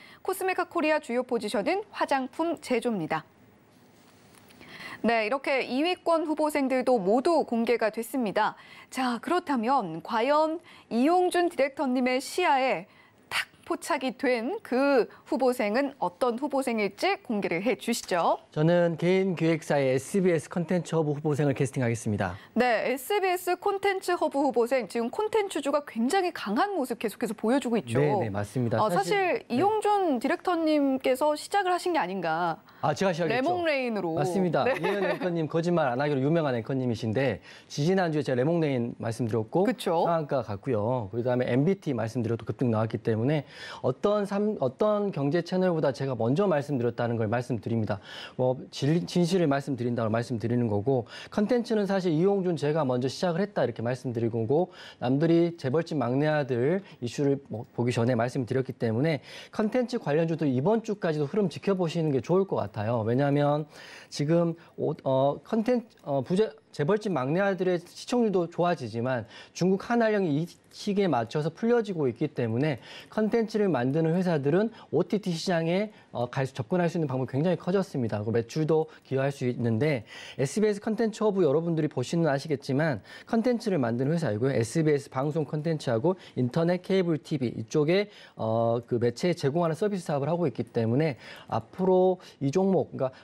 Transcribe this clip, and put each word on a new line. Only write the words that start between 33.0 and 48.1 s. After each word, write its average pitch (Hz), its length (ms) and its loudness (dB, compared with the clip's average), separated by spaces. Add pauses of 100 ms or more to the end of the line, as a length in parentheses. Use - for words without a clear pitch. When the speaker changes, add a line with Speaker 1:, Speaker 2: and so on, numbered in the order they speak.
Speaker 2:
시작했죠. 165 220 0
Speaker 1:
레몽레인으로. 262 800 0
Speaker 2:
맞습니다. 170 500 2
Speaker 1:
네. 254 160 2
Speaker 2:
이현 - 240 0
앵커님, 170 420 0
거짓말 165 420 2
안 120 120 0
하기로 147 200 0
유명한 147 340 2
앵커님이신데, 120 880 -2 (240)
지지난주에 165 560 0
제가 131 140 -2
레몽레인 139 600 0
말씀드렸고, 117 680 -2
Speaker 1:
그쵸. 180 400 0
Speaker 2:
상한가 160 380 0
갔고요. 110 680 -2
그다음에 123 400 0
엠비티 151 400 0
말씀드렸고 113 540 -4
급등 123 240 -2
나왔기 110 280 0
때문에 127 460 0 (380)
어떤 202 420 0
삼-, 202 360 -2
어떤 208 500 0
경제 151 320 0
채널보다 170 480 0
제가 135 240 -4
먼저 127 320 2
말씀드렸다는 123 720 0
걸 113 100 0
말씀드립니다. 110 720 -2 (380)